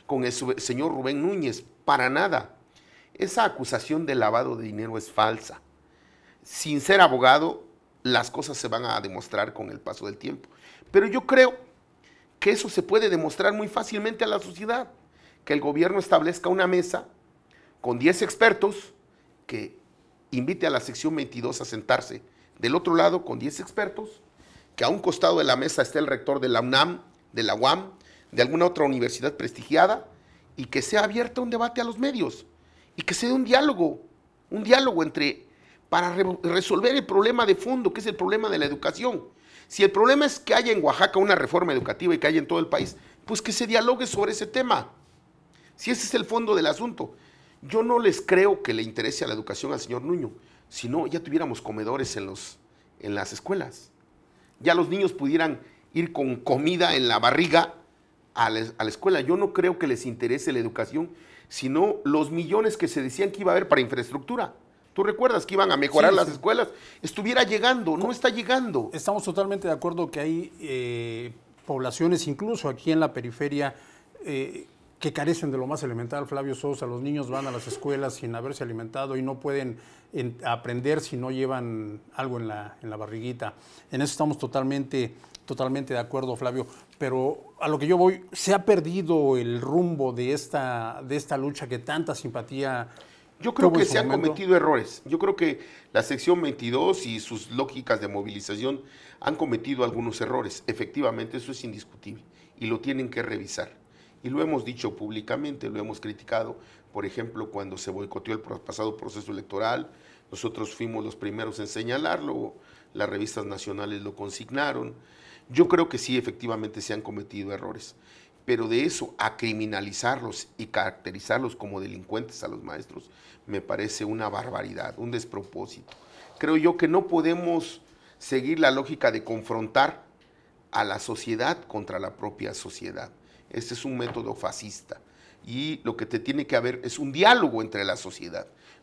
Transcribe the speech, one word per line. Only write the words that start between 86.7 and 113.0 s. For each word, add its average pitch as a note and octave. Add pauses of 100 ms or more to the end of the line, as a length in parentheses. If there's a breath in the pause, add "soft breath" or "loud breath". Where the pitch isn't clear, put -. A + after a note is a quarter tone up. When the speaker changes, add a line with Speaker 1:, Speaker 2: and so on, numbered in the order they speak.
Speaker 2:
Pero C3
a D3+
lo D3+
que C#3+
yo F3+
voy, F#3
¿se -
ha F#3+
perdido E3
el A#2+
rumbo C#3
de B2
esta, B2+
de C#3
esta D3
lucha C#3
que B2
tanta D#3
simpatía B2+ (500 loud breath)
Speaker 1:
Yo A#3+
creo G3
Speaker 2:
tuvo E3
Speaker 1:
que E3
Speaker 2:
en -
su -
Speaker 1:
se A3
han -
Speaker 2:
momento? D3
Speaker 1:
cometido F3+
errores. D3+
Yo D#3
creo G3
que D#3 (320 loud breath)
la A2+
sección E3+
veintidós C#3
y A2+
sus G#2+
lógicas B2
de G2+
movilización G#2 (400 loud breath)
han D#3
cometido B2+
algunos A#2
errores. B2
Efectivamente, A#2
eso C3
es A#2+
indiscutible G#2 (340 soft breath)
y A2+
lo A2+
tienen C3
que A#2
revisar. - (380 soft breath)
Y B2+
lo C#3+
hemos D#3
dicho A#2+
públicamente, A#2
lo G#2+
hemos G#2+
criticado. A2+ (360 loud breath)
Por G2+
ejemplo, A2
cuando G2
se F#2+
boicoteó G2
el G#2+
pro-, A2
pasado G#2+
proceso G#2
electoral, G#2 (440 loud breath)
nosotros A2
fuimos A2+
los A2
primeros G#2+
en G#2
señalarlo, C3 (380 loud breath)
las G#2